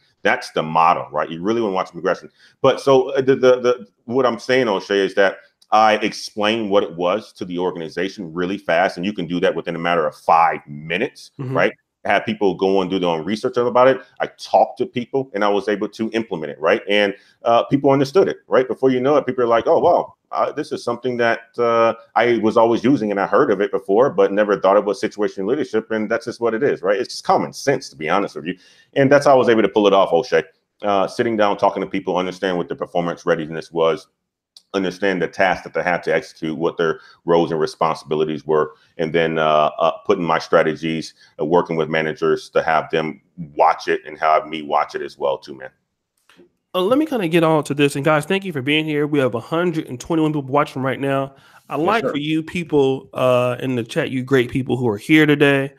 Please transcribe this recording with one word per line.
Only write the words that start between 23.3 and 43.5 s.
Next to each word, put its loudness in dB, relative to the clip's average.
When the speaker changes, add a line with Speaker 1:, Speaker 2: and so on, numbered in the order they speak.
Speaker 1:
of 2
it -2
before, 2
but 2
never 2
thought 4
it 4
was -2
situational -4
leadership," -4
and -4
that's -4
just -10
what 0
it -2
is, 0
right? 0
It's -6
just -14
common 0
sense, -4
to -20
be -8
honest 0
with -12
you. -8
And 4
that's 6
how 6
I 6
was 4
able 4
to 4
pull 2
it 4
off, 4
O'Shea. 2
Uh, 0
sitting -4
down, 2
talking 0
to -6
people, -4
understand -2
what -4
their -10
performance -6
readiness -4
was, 0
understand -2
the -2
tasks 0
that -16
they -2
had -2
to -2
execute, -6
what -2
their -2
roles 2
and -4
responsibilities -2
were, 0
and -4
then, 0
uh, 2
uh, 2
putting 0
my 0
strategies, -2
uh, -4
working 0
with -2
managers -2
to 0
have 0
them -4